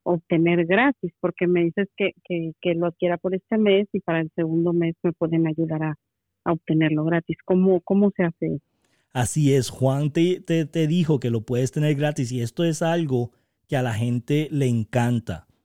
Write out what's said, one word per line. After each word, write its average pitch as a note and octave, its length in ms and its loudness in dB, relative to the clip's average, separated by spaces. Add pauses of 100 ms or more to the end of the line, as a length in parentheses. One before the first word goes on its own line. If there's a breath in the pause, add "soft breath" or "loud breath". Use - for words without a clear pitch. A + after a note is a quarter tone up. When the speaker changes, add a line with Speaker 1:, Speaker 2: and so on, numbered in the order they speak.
Speaker 1:
obtener E3+ 640 0
gratis? G#3 540 0
Porque F3 260 -4
me F3 200 2
dices G3 300 -2
que, G3 180 -2 (100)
que, E3 380 -6
que F3 120 0
lo E3+ 140 -2
adquiera F3 300 -2
por F#3+ 180 -4
este A3 240 -4
mes G#3 340 4
y G3 60 -4
para E3 220 -2
el D#3 120 -4
segundo E3 400 0
mes E3 300 0
me F3 80 0
pueden E3 340 0
ayudar D#3 380 -2
a, D#3 140 -4 (480)
a F3 80 0
obtenerlo D#3 500 0
gratis. E3 420 -2
¿Cómo, F#3 360 2
cómo G3 340 2
se F#3 80 0
hace E3+ 320 -4
eso? C#3+ 100 -12 (460)
Speaker 2:
Así C3+ 420 2
es, C3+ 160 2
Juan C3+ 420 0
te, E3+ 300 0
te, E3 240 -2
te D#3+ 220 -2
dijo D#3 340 0
que A#2+ 80 -2
lo A#2 100 0
puedes B2 320 -2
tener D3+ 240 0
gratis C#3+ 380 -2
y B2 80 -4
esto C#3+ 240 -2
es D#3+ 160 -2
algo D#3+ 500 0 (380)
que C#3+ 80 0
a B2+ 40 0
la A#2+ 120 -2
gente B2 580 0
le C#3 160 0
encanta. A#2+ 800 -2 (180)